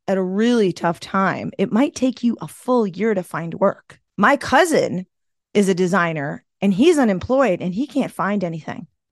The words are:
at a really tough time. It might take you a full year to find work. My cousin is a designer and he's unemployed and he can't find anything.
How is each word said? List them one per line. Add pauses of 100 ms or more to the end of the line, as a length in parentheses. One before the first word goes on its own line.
at
a
really
tough
time.
It
might
take
you
a
full
year
to
find
work. (160)
My
cousin (480)
is
a
designer (160)
and
he's
unemployed
and
he
can't
find
anything. (260)